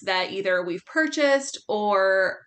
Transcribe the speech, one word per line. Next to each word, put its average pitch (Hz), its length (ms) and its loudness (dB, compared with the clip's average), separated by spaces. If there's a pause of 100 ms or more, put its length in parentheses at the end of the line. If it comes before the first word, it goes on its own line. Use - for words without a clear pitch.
that 185 260 -2
either 185 320 0
we've 175 220 -8
purchased 294 800 0
or 190 800 2